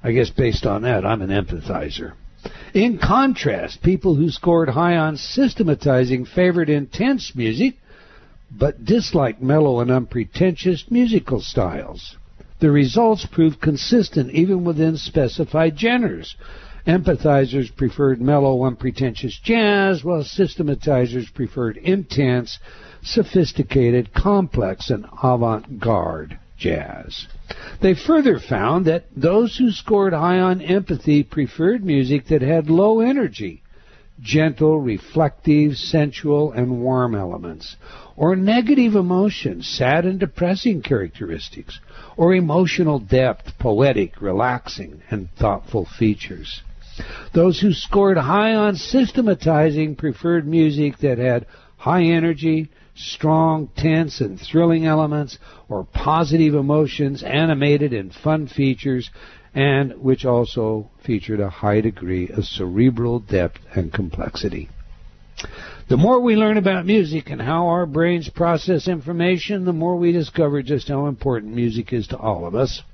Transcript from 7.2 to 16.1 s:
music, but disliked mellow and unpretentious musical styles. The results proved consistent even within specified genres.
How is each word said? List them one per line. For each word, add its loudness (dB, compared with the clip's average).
music, 0
but -2
disliked 0
mellow 2
and 0
unpretentious -2
musical 2
styles. -6
The 4
results 2
proved 2
consistent 0
even 2
within 0
specified -2
genres. -2